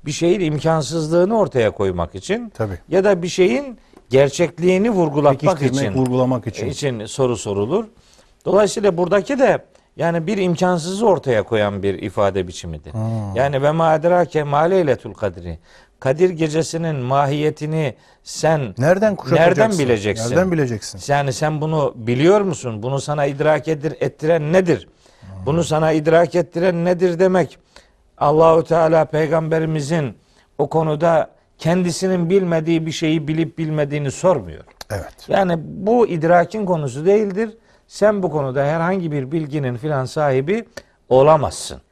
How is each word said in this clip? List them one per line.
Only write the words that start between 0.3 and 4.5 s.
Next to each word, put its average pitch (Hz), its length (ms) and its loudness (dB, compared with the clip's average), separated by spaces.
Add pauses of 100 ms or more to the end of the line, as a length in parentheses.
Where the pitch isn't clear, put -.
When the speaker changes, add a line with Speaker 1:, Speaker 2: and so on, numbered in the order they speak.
Speaker 1:
imkansızlığını 160 1000 0
ortaya 123 320 2
koymak 90 440 -4
için 220 340 -6
Speaker 2:
Tabii. 98 300 -6 (100)
Speaker 1:
ya 190 140 2
da 190 180 2
bir 180 60 -4
şeyin 233 500 0 (320)
gerçekliğini 170 800 2